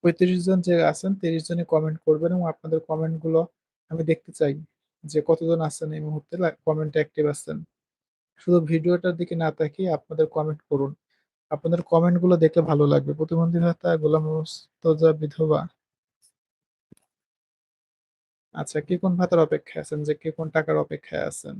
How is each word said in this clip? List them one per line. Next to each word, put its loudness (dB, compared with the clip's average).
পঁয়ত্রিশ 2
জন 2
যে 0
আছেন, 0
তিরিশ -2
জনই -4
কমেন্ট 0
করবেন 2
এবং -2
আপনাদের -4
কমেন্টগুলো -2
আমি -6
দেখতে -2
চাই 0
যে -2
কতজন 2
আছেন -6
এই -8
মুহূর্তে -8
লা-, -2
কমেন্টে -2
অ্যাক্টিভ 0
আছেন। -4
শুধু 2
ভিডিওটার 0
দিকে -6
না 0
তাকিয়ে -4
আপনাদের 0
কমেন্ট -4
করুন। -2
আপনাদের -2
কমেন্টগুলো 4
দেখলে 4
ভালো 4
লাগবে। 2
প্রতিবন্ধী 0
ভাতা, 0
গোলাম 2
মোস্তজা 0
বিধবা। 0
আচ্ছা, -8
কে -4
কোন 0
ভাতার 2
অপেক্ষায় -2
আছেন, -8
যে -2
কে -8
কোন -8
টাকার 0
অপেক্ষায় -6
আছেন? -12